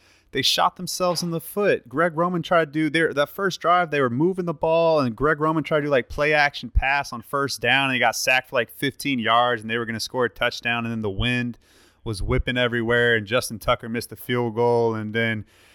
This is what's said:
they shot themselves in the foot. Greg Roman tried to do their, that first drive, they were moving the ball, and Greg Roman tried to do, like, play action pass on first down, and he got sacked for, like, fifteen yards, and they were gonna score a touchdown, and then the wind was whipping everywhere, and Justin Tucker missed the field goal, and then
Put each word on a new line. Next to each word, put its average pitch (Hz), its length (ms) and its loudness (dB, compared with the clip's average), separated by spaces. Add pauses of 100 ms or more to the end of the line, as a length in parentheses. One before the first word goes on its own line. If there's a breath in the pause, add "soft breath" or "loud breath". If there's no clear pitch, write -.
(320 soft breath)
they 139 100 -2
shot - 340 0
themselves 180 460 -2
in 175 80 -4
the 165 100 -4
foot. 185 480 -2
Greg 156 280 0
Roman 175 260 0
tried 165 240 2
to 139 60 -8
do 156 180 0
their, 156 240 2
that 143 140 0
first 196 320 -4
drive, 175 300 2
they 147 100 0
were 127 100 2
moving 175 340 0
the 165 100 -4
ball, 160 460 2
and 120 160 -2
Greg 147 240 0
Roman 156 240 0
tried 156 160 0
to 147 60 -2
do, 147 40 -2
like, 131 180 2
play 151 240 0
action 143 380 0
pass 139 420 0
on 113 100 -12
first 139 380 -4
down, 131 260 2
and 131 80 0
he 123 40 0
got 117 180 2
sacked 131 340 0
for, 135 60 -2
like, 117 140 0
fifteen 139 480 -4
yards, 117 440 2
and 110 80 -8
they 117 60 -2
were 117 100 -2
gonna 110 140 -6
score 127 260 -2
a 110 40 0
touchdown, 120 540 -4
and 117 80 -4
then 110 100 -6
the 104 80 -2
wind 120 480 -4 (460 soft breath)
was 110 180 -8
whipping 123 340 -2
everywhere, 120 580 2
and 107 120 0
Justin 117 320 -2
Tucker 120 300 -2
missed 117 220 -6
the 110 60 -18
field 120 380 -2
goal, 117 400 2
and 107 200 -6
then 113 300 -2 (300 soft breath)